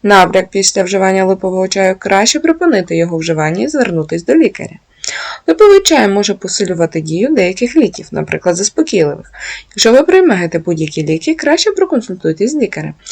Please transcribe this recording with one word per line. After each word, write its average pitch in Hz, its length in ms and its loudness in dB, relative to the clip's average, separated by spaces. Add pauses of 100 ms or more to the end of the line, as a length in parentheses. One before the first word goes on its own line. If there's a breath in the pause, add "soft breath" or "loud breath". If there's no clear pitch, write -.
набряк 190 460 4
після 196 340 0
вживання 190 420 0
липового 190 420 -2
чаю, 190 320 0
краще 196 400 0
припинити 320 580 0
його 170 200 -2
вживання 160 460 -2
і 262 40 -2
звернутись 170 580 -4
до 269 100 2
лікаря. - 400 0 (720 loud breath)
Липовий 392 340 6
чай 294 260 2
може 202 260 0
посилювати 175 680 -4
дію 165 280 -2
деяких 226 460 -2
ліків, 196 360 0
наприклад, 160 440 -4
заспокійливих. 180 760 -2 (380 loud breath)
Якщо 226 220 2
ви 262 120 6
приймаєте 233 560 2
будь-які 160 440 -4
ліки, 160 320 -2
краще 339 360 0
проконсультуйтесь 220 800 -2
з 311 40 -4
лікарем, 156 380 -4 (180 loud breath)